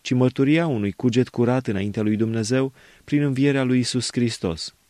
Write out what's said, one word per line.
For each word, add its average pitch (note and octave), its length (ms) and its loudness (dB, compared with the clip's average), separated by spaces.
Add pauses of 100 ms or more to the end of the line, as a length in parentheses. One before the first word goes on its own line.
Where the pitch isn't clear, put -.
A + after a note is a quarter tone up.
ci - 100 -8
mărturia C3+ 560 2
unui G#2 260 -2
cuget B2 360 0
curat B2 380 0
înaintea G2+ 360 -2
lui G#2+ 140 0
Dumnezeu A2+ 560 -2 (320)
prin D3 180 0
învierea C#3 400 2
lui B2+ 140 2
Iisus B2 340 -2
Hristos. A#2+ 640 -4 (160)